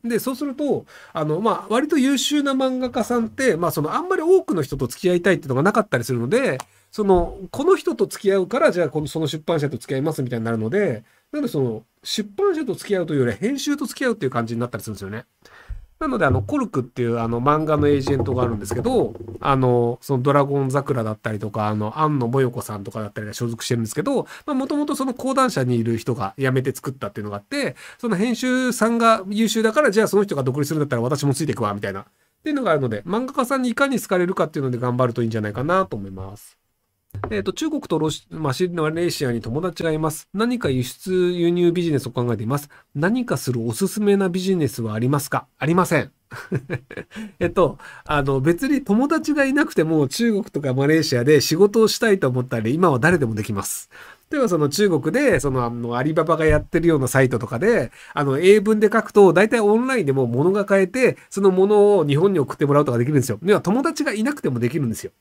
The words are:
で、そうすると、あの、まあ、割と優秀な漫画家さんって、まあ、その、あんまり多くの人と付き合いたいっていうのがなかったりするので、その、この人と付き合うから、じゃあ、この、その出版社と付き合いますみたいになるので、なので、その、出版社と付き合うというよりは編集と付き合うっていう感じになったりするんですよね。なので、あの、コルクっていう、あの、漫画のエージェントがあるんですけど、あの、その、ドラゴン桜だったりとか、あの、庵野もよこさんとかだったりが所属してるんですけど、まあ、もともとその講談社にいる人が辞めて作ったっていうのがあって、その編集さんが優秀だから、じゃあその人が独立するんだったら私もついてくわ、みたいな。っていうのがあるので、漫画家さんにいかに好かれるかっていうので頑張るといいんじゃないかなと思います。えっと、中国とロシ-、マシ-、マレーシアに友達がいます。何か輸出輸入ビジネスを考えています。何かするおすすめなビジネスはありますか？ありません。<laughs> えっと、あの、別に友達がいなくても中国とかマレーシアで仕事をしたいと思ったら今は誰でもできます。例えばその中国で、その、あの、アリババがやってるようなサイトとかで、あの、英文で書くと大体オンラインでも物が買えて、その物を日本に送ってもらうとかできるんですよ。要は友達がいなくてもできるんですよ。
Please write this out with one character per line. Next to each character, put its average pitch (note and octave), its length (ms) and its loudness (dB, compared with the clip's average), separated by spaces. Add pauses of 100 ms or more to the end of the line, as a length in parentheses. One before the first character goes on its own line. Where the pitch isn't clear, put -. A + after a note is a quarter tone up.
で、 A#3 100 -2
そ C4 140 -2
う B3+ 40 -6
す C#4+ 80 -8
る C#4 120 -6
と、 B3 300 -2 (280)
あ D#3+ 100 -4
の、 D#3 180 -2
ま G#3+ 240 0
あ、 - 40 -20
割 C4 180 0
と D#4 120 2
優 C4+ 180 2
秀 D4 240 0
な C#4 120 0
漫 C4 260 0
画 B3+ 100 -4
家 B3 140 -4
さ A#3+ 160 0
ん A3+ 80 -2
っ - 20 -8
て、 B3+ 260 0
ま E3+ 120 -2
あ、 D3 40 0
そ D3 120 -2
の、 D#3 100 -4
あ C#4+ 60 -2
ん F4+ 80 -6
ま F#4+ 80 0
り D#4 80 -2
多 F4+ 180 6
く B3+ 140 -2
の D#3 80 0
人 C3+ 140 -6
と C3 100 -2
付 - 140 -10
き F3+ 100 2
合 F3+ 40 4
い F3 60 0
た F#3+ 100 4
い E3+ 40 6
っ - 20 -6
て - 60 -10
い - 20 -20
う C3+ 40 -12
の B2 60 0
が C3+ 60 2
な G3 120 4
か A#3 80 2
っ - 80 -4
た B2+ 100 0
り A2+ 60 -4
す C3+ 80 -6
る A#2+ 60 0
の A#2+ 80 -2
で、 A3 300 0 (320)
そ G#3+ 140 -4
の、 F3+ 340 2 (140)
こ C#4+ 140 -4
の F#4+ 100 6
人 D#4+ 180 -4
と - 140 0
付 - 160 -14
き G3 100 4
合 G3 60 2
う F3+ 80 -2
か A#3+ 120 -2
ら、 D4+ 120 4
じ F3 100 0
ゃ E3 40 2
あ、 C#3 40 -4
こ D3+ 120 -4
の、 D3+ 60 -6
そ D#3+ 120 -6
の D#3+ 80 -2
出 D#3 180 -6
版 E3+ 140 0
社 C#3 100 -2
と A#2+ 80 -6
付 - 160 -8
き - 20 -2
合 C3 40 -2
い - 20 -2
ま D#3 120 -2
す C#3+ 100 -4
み A#2+ 60 -4
た A#2+ 80 -4
い - 20 -4
に A2+ 60 -4
な A2+ 60 -2
る A2+ 60 -2
の A2 140 -2
で、 E3 320 -2 (280)
な D4 80 -6
の C#4+ 60 -4
で、 - 60 -4
そ D3 100 -2
の、 A2+ 220 -4 (180)
出 - 340 -6
版 G4 200 2
社 D4+ 100 -4
と G3+ 80 -6
付 - 140 -10
き G3+ 80 0
合 F3+ 60 -2
う E3 40 -2
と D#3 80 -4
い D3 40 0
う - 20 2
よ B2 60 2
り A#2+ 60 0
は G2 60 -6
編 C4 220 -4
集 C#4+ 180 -2
と D4 80 -6
付 - 140 -12
き C4+ 80 0
合 A#3+ 40 2
う - 20 -2
っ - 20 -2
て C#3 100 -6
い C3 40 0
う - 20 -4
感 B2 160 -2
じ A#2 80 -6
に A2+ 40 -4
な B2 80 -2
っ - 20 -12
た A#2 100 -10
り - 40 -14
す - 60 -12
る G#2+ 40 -10
ん - 20 -8
で - 40 -18
す - 40 -12
よ F#2+ 60 -10
ね。 A2+ 160 -12 (760)
な D#4 80 -6
の B3+ 100 -2
で、 E3 80 2
あ C3 60 4
の、 G2 100 2
コ C#4+ 160 -4
ル B3 100 0
ク - 120 -4
っ A#2 40 -2
て A#2+ 200 -6
い - 20 0
う、 A#2 140 0
あ A#2 80 -2
の、 A#2+ 140 -2
漫 D3+ 240 0
画 D3+ 120 0
の D3 120 2
エ C#3+ 80 2
ー C3+ 40 -2
ジ C#3 120 -2
ェ C3+ 80 -2
ン - 20 -2
ト C3+ 100 -4
が B2+ 80 -2
あ B2 60 0
る A2+ 80 -4
ん G#2 40 -8
で G2+ 60 -10
す - 80 -8
け B2 80 -4
ど、 G#3+ 320 0 (260)
あ C3+ 160 0
の、 B2 460 2
そ C#3 160 -4
の、 B2 60 -2
ド C#3+ 100 2
ラ C#3 120 4
ゴ C#3 180 -2
ン C3 80 -2
桜 C3+ 320 -2
だ G#2+ 80 -4
っ G#2+ 80 -8
た A2 120 -6
り G#2 60 -6
と G2+ 140 -8
か、 G#2+ 160 -4
あ G#2+ 80 -2
の、 G#2+ 240 -4
庵 D3+ 180 0
野 A#2+ 100 0
も C3+ 140 0
よ B2+ 80 2
こ B2 120 -8
さ G#2+ 140 -10
ん G2 80 -12
と G2 60 -12
か A2 120 -10
だ G#2 60 -8
っ G#2 60 -14
た A2 80 -10
り G#2 60 -10
が G#2 60 -12
所 A#2+ 160 -6
属 A2+ 140 -10
し - 40 -10
て B2 80 0
る A#2 60 -2
ん - 20 -2
で G#2+ 60 -4
す - 40 -10
け D3+ 80 -4
ど、 A3+ 240 -2 (220)
ま D4+ 60 -4
あ、 - 20 -
も C4 100 -2
と D4 100 -4
も D4 120 -2
と D4 80 -2
そ C4+ 100 -4
の C#4 80 -4
講 C4 220 -4
談 B3+ 160 2
社 C3 140 -2
に B2 120 0
い A2+ 60 0
る A#2 140 -2
人 A#2 180 -4
が G2 240 -6
辞 C3+ 120 0
め C3 120 0
て B2+ 80 -2
作 - 180 -8
っ C3 40 -8
た - 140 -10
っ G2+ 40 -10
て - 80 -12
い - 20 -8
う G#2 40 -8
の G#2 60 -8
が G2+ 60 -8
あ - 40 -8
っ - 20 -20
て、 C#4 320 -6 (240)
そ A#3+ 100 -6
の G3 60 0
編 A3 200 0
集 B3+ 360 0
さ A3+ 160 0
ん A#3 100 0
が A3+ 300 4
優 G#3 200 0
秀 A3 140 0
だ A3 120 2
か D4+ 100 4
ら、 B3+ 80 4
じ G#3+ 100 4
ゃ G#3 40 4
あ - 20 -2
そ F#3+ 100 2
の G#3 60 4
人 G3 120 -2
が C#3 60 0
独 B2+ 140 0
立 C#3+ 120 0
す E3 60 -4
る D#3 60 0
ん - 20 2
だ C#3+ 40 2
っ - 20 -12
た C3 80 -2
ら A#2 80 0
私 C#3+ 220 -2
も C#3 100 2
つ - 60 -6
い D#3 40 -2
て B2+ 80 -2
く A2 100 -2
わ、 G#2 120 0
み G2+ 60 -8
た G#2 80 -6
い F#2+ 40 -6
な。 F#2+ 80 -8
っ - 40 -18 (380)
て D4+ 60 -4
い D4 40 -2
う - 20 -2
の C4+ 80 -2
が F#3+ 80 2
あ D#3 40 6
る C#3+ 40 0
の C3 80 0
で、 G#2+ 160 -4
漫 G#3+ 220 -2
画 C#4+ 80 -10
家 C4 120 -2
さ C4+ 120 -2
ん B3+ 40 -2
に B3 80 -2
い A3+ 60 -4
か C#4 120 2
に B3+ 120 -2
好 - 80 -8
か F#3 100 0
れ F3 80 2
る F3+ 80 -2
か E3+ 120 0
っ D3+ 40 -10
て - 80 -8
い C#3+ 40 -2
う C3+ 40 -2
の B2+ 60 -2
で B2 60 -4
頑 B2 180 -2
張 B2+ 120 2
る A#2 60 -2
と B2 80 -2
い A#2 40 2
い - 20 -2
ん A2 40 -2
じ A2+ 60 -4
ゃ G#2+ 40 -2
な G#2+ 80 -4
い G#2 40 -8
か B2 120 -4
な F#3 200 0
と B2+ 120 -8
思 G2 100 -8
い G2 40 -12
ま F#2+ 260 -12
す。 - 180 -20 (760)
え G#3 80 -2
っ G3 40 -6
と、 F#3+ 100 -4
中 D#4 180 -4
国 D4 100 -4
と F#3 160 -2
ロ D#3 140 0
シ-、 - 180 -12
マ D#3 240 -4
シ-、 F#3 160 0
マ D#3+ 220 -2
レ E3+ 160 -2
ー - 20 0
シ C#3+ 160 -4
ア B2 60 0
に A#2 100 -2
友 C3+ 220 -4
達 F#3 180 -6
が D#3+ 100 0
い D#3 60 -2
ま D#3 140 0
す。 - 200 -14
何 A#3 280 -2
か E3 100 -2
輸 B2+ 140 0
出 - 280 -8
輸 F3+ 380 2
入 F3 220 4
ビ F3 100 0
ジ E3+ 100 0
ネ C#3 60 2
ス - 80 -2
を A#2 60 -8
考 A#2+ 200 -2
え A2 60 0
て G#2+ 60 -8
い - 20 -6
ま C#3 140 -2
す。 - 100 -12 (240)
何 G#3 320 0
か F3 120 -2
す C3 140 -4
る A#2 160 -2
お A#2 60 -2
す F#3+ 140 -2
す G#3 120 -6
め G3+ 160 4
な F#3+ 140 2
ビ F3+ 100 -2
ジ F#3 160 0
ネ D3+ 120 0
ス - 160 -6
は G#2+ 100 -6
あ G#2+ 60 -4
り B2 100 0
ま C#3+ 100 2
す - 120 -6
か？ C3 160 -4 (100)
あ C#3+ 80 -6
り E3 80 2
ま F3+ 140 2
せ D3+ 140 2
ん。 - 100 -10 (680)
<laughs> - 600 -16
え F3 80 0
っ - 20 0
と、 F3 300 2 (260)
あ D3+ 160 0
の、 C3+ 200 0
別 E3+ 260 0
に C#4 160 0
友 A3+ 240 2
達 D4+ 260 0
が D4 120 2
い C4+ 80 0
な C#4+ 120 2
く - 80 -12
て E3+ 100 2
も D#3 240 2
中 A#3 260 0
国 F#3+ 120 -2
と - 160 -6
か C3 140 -2
マ C3+ 100 2
レ D#3+ 140 4
ー D3+ 40 0
シ B2+ 140 0
ア A#2+ 60 0
で C#3+ 180 6
仕 - 140 0
事 G#3 260 4
を G#3+ 60 6
し G#3 100 -2
た A3+ 140 2
い F#3+ 80 4
と C#3+ 80 0
思 B2+ 140 0
っ - 20 -4
た A#2+ 180 -4
ら A2 80 -2
今 E3 220 2
は B2 80 2
誰 C3 180 4
で C#3 80 2
も A2+ 80 -2
で G#2 100 -4
き A2 100 -6
ま G2 100 -4
す。 - 260 -10 (400)
例 D4+ 80 -4
え C#4 40 0
ば A#3 60 2
そ F3 120 2
の D3 100 2
中 G3+ 220 2
国 D#3 200 0
で、 A#3 280 2
そ C#3+ 100 -2
の、 B2+ 160 0
あ A#2 60 -2
の、 A#2+ 260 -4
ア C3 60 0
リ D#3+ 100 0
バ D#3+ 120 2
バ D#3+ 120 2
が D#3+ 80 0
や D3+ 140 6
っ - 20 0
て - 180 -2
る E3+ 80 2
よ D#3+ 100 4
う - 20 2
な B2+ 80 0
サ C3 160 4
イ B2+ 60 4
ト B2 100 -2
と A2+ 80 -6
か A#2 100 -6
で、 E3+ 340 0 (220)
あ D3 100 -2
の、 C3+ 140 0
英 F#3+ 220 8
文 G#3+ 200 2
で G#3 140 4
書 E3 80 4
く - 100 -12
と G3 220 8
大 G3+ 160 6
体 A#3+ 100 2
オ G#3 160 4
ン B3 120 2
ラ C4 100 0
イ G3 60 0
ン - 20 -2
で C3+ 80 2
も C3+ 140 2
物 C#3 240 2
が G3+ 140 0
買 G3 180 4
え F#3 40 2
て、 G#3+ 300 2 (140)
そ G3 100 -4
の G3 80 6
物 G3+ 480 6
を D#3 80 4
日 C#3+ 120 2
本 G3 140 4
に F#3 60 2
送 C3+ 160 0
っ - 20 -6
て D3 120 0
も C#3 80 4
ら D3 60 6
う D3 40 2
と C3 60 0
か A#2 80 2
で B2 60 2
き - 20 -2
る D3+ 60 0
ん - 20 0
で B2+ 80 4
す - 80 -4
よ。 G2+ 120 -4
要 G3 120 4
は D#3+ 60 0
友 A3+ 200 2
達 D#4+ 220 -2
が C4+ 100 -2
い G#3+ 80 -4
な C4 140 0
く - 80 -14
て E3 60 0
も A#2+ 100 -2
で A#2+ 100 0
き D#3+ 80 -4
る C#3+ 80 -2
ん A2+ 40 -2
で G#2+ 60 -4
す - 80 -12
よ。 - 180 -12